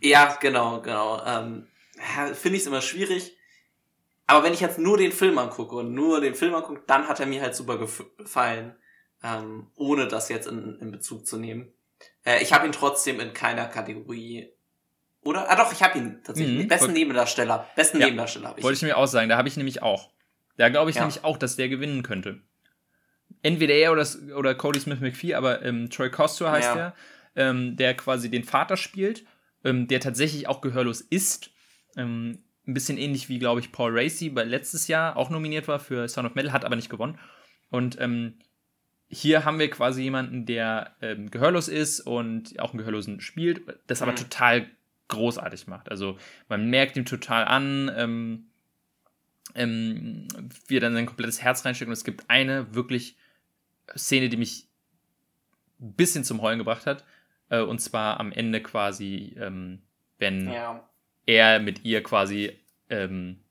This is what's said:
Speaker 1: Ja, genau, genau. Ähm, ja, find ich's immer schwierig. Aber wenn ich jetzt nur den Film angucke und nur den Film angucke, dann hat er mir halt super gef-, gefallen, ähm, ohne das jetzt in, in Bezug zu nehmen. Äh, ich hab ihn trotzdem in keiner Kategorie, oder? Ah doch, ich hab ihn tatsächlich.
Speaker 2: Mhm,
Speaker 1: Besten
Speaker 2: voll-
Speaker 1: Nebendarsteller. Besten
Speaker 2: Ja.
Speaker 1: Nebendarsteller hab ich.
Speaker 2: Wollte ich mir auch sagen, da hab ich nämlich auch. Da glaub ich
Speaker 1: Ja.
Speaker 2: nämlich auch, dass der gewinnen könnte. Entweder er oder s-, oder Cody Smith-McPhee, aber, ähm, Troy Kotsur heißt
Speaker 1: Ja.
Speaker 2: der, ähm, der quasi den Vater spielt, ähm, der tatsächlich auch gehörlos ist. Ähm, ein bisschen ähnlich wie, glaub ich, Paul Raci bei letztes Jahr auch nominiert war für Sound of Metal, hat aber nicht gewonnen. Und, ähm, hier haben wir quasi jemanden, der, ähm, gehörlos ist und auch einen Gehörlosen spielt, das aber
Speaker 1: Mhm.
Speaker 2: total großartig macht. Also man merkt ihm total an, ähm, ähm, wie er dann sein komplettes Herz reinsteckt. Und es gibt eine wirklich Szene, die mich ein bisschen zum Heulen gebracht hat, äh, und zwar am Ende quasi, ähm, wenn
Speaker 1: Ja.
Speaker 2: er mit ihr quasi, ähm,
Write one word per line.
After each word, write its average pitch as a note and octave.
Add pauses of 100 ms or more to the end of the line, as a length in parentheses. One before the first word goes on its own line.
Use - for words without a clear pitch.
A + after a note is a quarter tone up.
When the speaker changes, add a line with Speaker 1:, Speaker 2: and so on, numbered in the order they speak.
Speaker 1:
Ja, C#3+
genau, A#2
genau. A2
Ähm, A2+ (500)
ja, C#3+
find F3+
ich's F#3+
immer C#3
schwierig. F3+ (880)
Aber D3
wenn E3+
ich E3
jetzt F3
nur F#3
den F#3+
Film F#3
angucke A#2+
und A#2
nur D3+
den C3+
Film E3+
angucke, D#3
dann C3+
hat D3
er C#3
mir C#3
halt B2
super B2
gef-, -
gefallen, A#2 (460)
ähm, A2
ohne C#3
das -
jetzt A2+
in, A2
in A2
Bezug G#2+
zu -
nehmen. A2+ (520)
Äh, B2
ich -
hab -
ihn D3+
trotzdem C#3
in A2+
keiner A#2
Kategorie, A2+ (760)
oder? F3
Ah F#3
doch, A#3+
ich -
hab F#3
ihn A#2+
tatsächlich. D3+
Speaker 2:
Mhm, G#3+
Speaker 1:
Besten -
Speaker 2:
voll- F#3+
Speaker 1:
Nebendarsteller. B2 (100)
Besten D#3
Speaker 2:
Ja. B2+
Speaker 1:
Nebendarsteller A2+
hab -
ich. G#2+
Speaker 2:
Wollte C3+
ich -
mir D#3
auch C3+
sagen, A#2+
da A#2
hab B2+
ich C#3
nämlich C3+
auch. G2+ (460)
Da A#2+
glaub D3
ich D#3+
Speaker 1:
Ja. A#2+
Speaker 2:
nämlich C#3
auch, D#3
dass B2+
der C3
gewinnen C3+
könnte. F#2+ (1000)
Entweder D#3
er D#3+
oder D#3
s-, - (180)
oder C3+
Cody C#3+
Smith-McPhee, C3+
aber, B2+
ähm, A#2+
Troy C3
Kotsur D#3
heißt D3
Speaker 1:
Ja. A#2+
Speaker 2:
der, E3+ (560)
ähm, B2
der B2+
quasi A#2+
den A#2+
Vater D#3+
spielt, G3 (400)
ähm, B2+
der B2+
tatsächlich C#3+
auch C3+
gehörlos B2
ist. - (460)
Ähm, A#2 (280)
ein C3
bisschen C3+
ähnlich C3+
wie, B2+
glaub A#2+
ich, A#2+
Paul A#2
Raci D#3+
bei B2
letztes C#3+
Jahr D#3+
auch C3
nominiert D#3
war C#3+
für B2
Sound B2
of A#2+
Metal, C3+
hat C#3
aber A#2
nicht A2+
gewonnen. A#2+ (520)
Und, B2
ähm, A#2+ (680)
hier D3+
haben D#3
wir D3+
quasi C3
jemanden, C3
der, A2+
ähm, G#2
gehörlos D#3+
ist D3+
und A2+
auch A#2+
einen A#2
Gehörlosen G#2+
spielt, E3+ (260)
das B2
aber B2
Speaker 1:
Mhm. B2
Speaker 2:
total B2 (380)
großartig A2+
macht. F#2
Also G2 (320)
man A2
merkt C3
ihm C3
total A#2
an, C#3
ähm, A#2 (1080)
ähm, A2+ (400)
wie C3+
er B2
dann A#2
sein A#2
komplettes A#2
Herz B2+
reinsteckt. B2
Und A#2
es A2
gibt -
eine C3
wirklich B2 (800)
Szene, C3
die A#2
mich - (1120)
ein G#2+
bisschen E3+
zum A2+
Heulen A2+
gebracht A2
hat, C#3 (440)
äh, A#2
und A2+
zwar A2
am G#2+
Ende A2
quasi, G2+
ähm, F#2 (360)
wenn F#2+
Speaker 1:
Ja. A#2 (380)
Speaker 2:
er A2
mit G#2
ihr A2
quasi, G2+ (320)
ähm, F#2 (100)